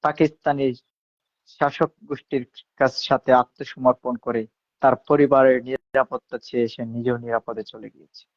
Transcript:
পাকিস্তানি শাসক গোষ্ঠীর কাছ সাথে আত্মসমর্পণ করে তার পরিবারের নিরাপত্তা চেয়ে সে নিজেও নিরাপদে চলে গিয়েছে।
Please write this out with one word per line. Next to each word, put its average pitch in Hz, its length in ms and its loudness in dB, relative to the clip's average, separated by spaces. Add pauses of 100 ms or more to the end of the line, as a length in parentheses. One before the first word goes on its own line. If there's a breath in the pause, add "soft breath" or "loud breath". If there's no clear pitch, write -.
পাকিস্তানি 147 640 0 (800)
শাসক 147 440 -2 (140)
গোষ্ঠীর 135 380 -6 (340)
কাছ 135 240 2
সাথে 135 320 0
আত্মসমর্পণ 127 800 0
করে 117 260 -6 (400)
তার 131 140 4
পরিবারের 135 680 4
নিরাপত্তা 131 760 -6
চেয়ে 120 300 -4
সে - 180 -10
নিজেও 117 320 -4
নিরাপদে 117 460 -6
চলে 107 260 -18
গিয়েছে। - 340 -20 (140)